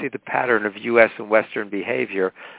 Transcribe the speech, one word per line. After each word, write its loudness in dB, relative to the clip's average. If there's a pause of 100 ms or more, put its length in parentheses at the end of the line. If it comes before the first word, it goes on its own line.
see -6
the -10
pattern 0
of -6
U 2
S 6
and -12
Western 0
behavior, -2 (260)